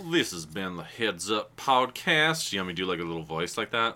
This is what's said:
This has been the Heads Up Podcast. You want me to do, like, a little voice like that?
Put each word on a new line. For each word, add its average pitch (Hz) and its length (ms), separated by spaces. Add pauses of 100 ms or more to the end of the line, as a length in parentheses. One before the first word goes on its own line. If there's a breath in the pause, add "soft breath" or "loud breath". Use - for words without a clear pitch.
This 160 220
has 85 140
been 90 320
the 82 60
Heads 95 480
Up - 240
Podcast. 156 960
You 98 80
want 92 100
me 87 40
to 82 80
do, 92 40
like, 90 140
a 85 40
little 82 200
voice 80 340
like 110 140
that? 113 240